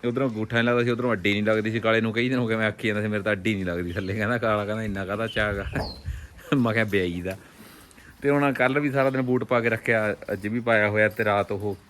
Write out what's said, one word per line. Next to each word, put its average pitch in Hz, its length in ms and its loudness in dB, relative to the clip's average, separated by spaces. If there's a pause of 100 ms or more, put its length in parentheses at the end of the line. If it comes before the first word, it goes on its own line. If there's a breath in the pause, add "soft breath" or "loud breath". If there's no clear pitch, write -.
ਉਧਰੋਂ 127 220 0
ਗੂਠਾ 110 260 -4
ਨਹੀਂ 117 80 2
ਲੱਗਦਾ 120 200 4
ਸੀ, 120 60 0
ਉਧਰੋਂ 117 220 0
ਅੱਡੀ 101 200 0
ਨਹੀਂ 104 100 2
ਲੱਗਦੀ 110 280 2
ਸੀ। 110 100 -2
ਕਾਲੇ 113 200 4
ਨੂੰ 113 120 0
ਕਈ 120 160 0
ਦਿਨ 127 100 0
ਹੋ 123 80 0
ਗਏ 113 100 0
ਮੈਂ 110 120 0
ਆਖੀ 110 200 -2
ਜਾਂਦਾ 104 140 0
ਸੀ, 107 60 -2
"ਮੇਰੇ 104 140 -2
ਤਾਂ 107 100 0
ਅੱਡੀ 104 220 0
ਨਹੀਂ 95 100 -2
ਲੱਗਦੀ 87 280 -4
ਥੱਲੇ।" 98 240 -4
ਕਹਿੰਦਾ, 113 220 -2
"ਕਾਲਾ," 107 260 0
ਕਹਿੰਦਾ, 107 180 -4
"ਇੰਨਾ 98 240 -4
ਕਾਹਦਾ 104 200 -4
ਚਾਅ 107 260 -2
ਗਾ?" 98 120 -4 (920 loud breath)
ਮੈਂ 117 160 2
ਕਿਹਾ, 113 120 2
"ਵਿਆਈ 90 360 0
ਦਾ।" 92 160 -6 (840 loud breath)
ਤੇ 143 80 2
ਹੁਣ 143 220 4
ਕੱਲ੍ਹ 131 280 2
ਵੀ 147 100 0
ਸਾਰਾ 135 200 2
ਦਿਨ 131 120 0
ਬੂਟ 127 220 0
ਪਾ 123 160 2
ਕੇ 117 80 2
ਰੱਖਿਆ, 110 440 0
ਅੱਜ 98 340 -6
ਵੀ 113 140 -2
ਪਾਇਆ 110 280 4
ਹੋਇਆ। 107 200 4
ਤੇ 107 160 -2
ਰਾਤ 101 280 2
ਉਹ 101 240 -4 (120)